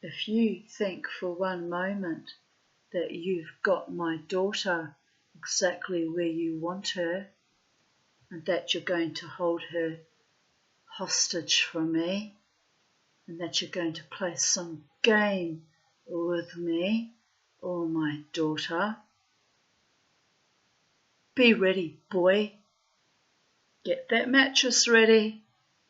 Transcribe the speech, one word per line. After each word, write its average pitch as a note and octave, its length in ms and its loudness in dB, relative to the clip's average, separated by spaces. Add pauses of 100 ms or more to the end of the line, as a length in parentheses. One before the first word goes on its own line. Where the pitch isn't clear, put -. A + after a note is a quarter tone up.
If - 260 -8
you G#3+ 400 2
think F3+ 400 -6
for F3+ 260 -6
one F3 360 -4
moment F3+ 600 -4 (600)
that - 200 -2
you've E3+ 400 -4 (120)
got F3 300 0
my E3+ 240 -2 (100)
daughter F#3 680 -2 (400)
exactly - 720 -2
where E3+ 180 -2
you E3 340 -2
want F#3 300 -4
her, F#3 380 -2 (1040)
and E3 140 -12
that - 280 -2
you're E3+ 100 -4
going E3 320 -2
to E3 120 -12
hold E3+ 340 -2 (100)
her D#3+ 280 -2 (880)
hostage - 760 -2
for - 180 -4
me, E3+ 560 -2 (920)
and E3+ 120 -14
that E3 220 -4
you're F3 100 -8
going E3+ 220 -4
to D#3+ 120 -12
play F3 300 -6
some E3+ 500 -2 (160)
game G3 600 2 (420)
with E3+ 500 -4
me F3 580 -2 (480)
or F3 260 -4
my D#3 340 -2 (120)
daughter, E3 640 -2 (2500)
be A#3+ 180 8
ready, F#3 460 2 (100)
boy. G3 440 2 (1300)
Get - 260 -4
that A#3 200 2
mattress C4 580 4
ready. A3 560 8 (460)